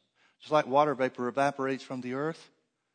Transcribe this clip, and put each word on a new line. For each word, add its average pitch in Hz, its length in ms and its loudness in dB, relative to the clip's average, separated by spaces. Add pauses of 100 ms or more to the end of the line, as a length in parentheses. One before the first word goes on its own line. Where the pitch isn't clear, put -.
(420)
Just - 100 -14
like 151 160 4
water 143 260 4
vapor 123 340 -2
evaporates 135 560 0
from 127 180 -8
the 123 120 -8
earth 151 380 -6 (440)